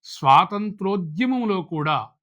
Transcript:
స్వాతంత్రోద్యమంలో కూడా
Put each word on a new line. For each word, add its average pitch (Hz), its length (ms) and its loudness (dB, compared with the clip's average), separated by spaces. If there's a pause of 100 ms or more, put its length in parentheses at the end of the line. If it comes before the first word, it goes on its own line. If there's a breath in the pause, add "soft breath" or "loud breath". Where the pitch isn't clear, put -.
స్వాతంత్రోద్యమంలో 196 1600 0
కూడా 151 480 -4 (140)